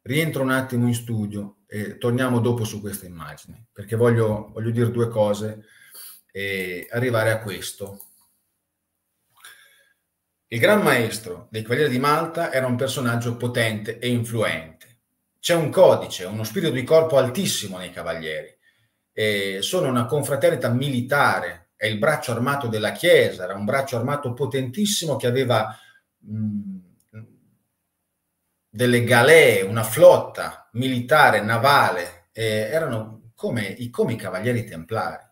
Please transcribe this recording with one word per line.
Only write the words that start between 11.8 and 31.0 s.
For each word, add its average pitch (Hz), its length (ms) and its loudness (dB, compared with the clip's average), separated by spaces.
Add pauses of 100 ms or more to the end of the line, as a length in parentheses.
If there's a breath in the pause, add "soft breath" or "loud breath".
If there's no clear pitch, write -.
di 123 80 0
Malta 165 540 0
era 127 140 0
un 120 100 0
personaggio 120 580 -2
potente 113 640 -4
e 123 80 -6
influente. 107 920 -4 (420)
C'è 170 140 2
un 156 140 0
codice, - 540 4
uno 107 220 -6
spirito 160 260 -2
di 127 120 -2
corpo 156 340 4
altissimo 120 600 -2
nei 90 140 -12
Cavalieri. 82 640 -10 (560)
E 101 500 -2
sono 160 280 -2
una 120 160 0
confraternita 143 640 0
militare, 120 1080 0
è 107 120 -4
il 107 100 -2
braccio 147 340 0
armato 123 360 -2
della 104 260 -2
Chiesa, 110 500 4
era 95 120 -8
un 104 100 -6
braccio 131 320 -2
armato 127 360 -4
potentissimo 135 840 -2
che 123 100 -2
aveva, 120 500 0 (520 loud breath)
mm, 104 480 -6 (1900)
delle 120 340 2
galee, 123 600 8
una 110 200 -2
flotta 120 920 4
militare, 123 680 4